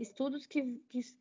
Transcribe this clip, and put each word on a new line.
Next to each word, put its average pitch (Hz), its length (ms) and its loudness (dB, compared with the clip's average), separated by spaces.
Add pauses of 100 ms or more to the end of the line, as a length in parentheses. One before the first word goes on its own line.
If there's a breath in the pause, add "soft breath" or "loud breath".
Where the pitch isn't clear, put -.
estudos 269 460 0
que, 254 320 2 (100)
que, 247 120 0 (200)